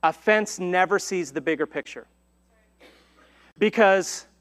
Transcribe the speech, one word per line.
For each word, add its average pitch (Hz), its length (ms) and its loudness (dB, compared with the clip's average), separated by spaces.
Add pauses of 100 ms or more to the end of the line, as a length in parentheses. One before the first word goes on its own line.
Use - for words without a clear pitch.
Offense 208 560 0
never 185 400 0
sees 175 320 -6
the 147 100 -6
bigger 151 240 -2
picture. 135 400 -12 (1500)
Because 196 720 2 (140)